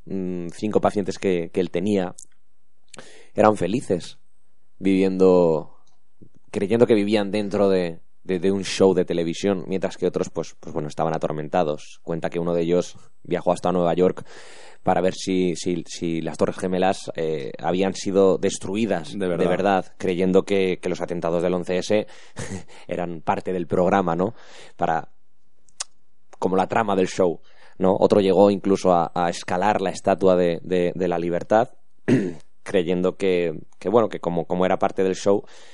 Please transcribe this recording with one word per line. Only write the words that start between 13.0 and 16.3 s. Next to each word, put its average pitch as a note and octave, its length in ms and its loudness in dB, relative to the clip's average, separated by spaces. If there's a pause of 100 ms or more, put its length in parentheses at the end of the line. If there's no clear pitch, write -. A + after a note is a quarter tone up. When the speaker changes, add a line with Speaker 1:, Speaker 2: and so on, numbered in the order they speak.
Speaker 1:
viajó F2 300 0
hasta F2 180 0
Nueva F2 240 2
York F2+ 300 2 (580)
para F2 180 2
ver F2+ 140 0
si, F#2 420 0
si, E2+ 280 -4
si E2+ 360 -4
las D#2+ 180 -6